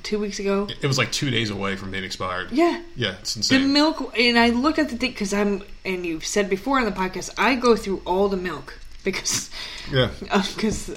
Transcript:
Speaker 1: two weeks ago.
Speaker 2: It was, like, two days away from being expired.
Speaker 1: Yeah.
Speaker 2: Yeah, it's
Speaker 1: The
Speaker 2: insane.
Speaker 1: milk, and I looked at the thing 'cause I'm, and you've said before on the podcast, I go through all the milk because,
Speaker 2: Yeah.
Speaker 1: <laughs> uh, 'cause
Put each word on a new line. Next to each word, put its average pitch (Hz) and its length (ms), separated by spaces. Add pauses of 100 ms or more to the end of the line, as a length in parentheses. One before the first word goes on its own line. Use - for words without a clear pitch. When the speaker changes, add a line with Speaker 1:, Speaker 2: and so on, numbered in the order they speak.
Speaker 1:
two 214 160
weeks 202 200
ago. 196 280 (140)
Speaker 2:
It 147 60
was, 135 100
like, 117 140
two - 180
days 113 200
away 98 260
from 95 160
being 95 120
expired. 92 480
Speaker 1:
Yeah. 320 300 (140)
Speaker 2:
Yeah, 127 240
it's - 140
Speaker 1:
The 220 60
Speaker 2:
insane. 269 340
Speaker 1:
milk, 294 440
and 240 200
I 233 120
looked 269 300
at 311 100
the 233 80
thing - 160
'cause 196 200
I'm, 202 300 (200)
and 185 220
you've 160 200
said 196 240
before 254 300
on 240 60
the 208 60
podcast, 185 460
I 226 180
go 240 200
through 202 300
all 190 240
the 190 80
milk 180 420 (240)
because, - 460 (420)
Speaker 2:
Yeah. 127 180 (100)
Speaker 1:
<laughs> - 120
uh, 196 120 (140)
'cause - 400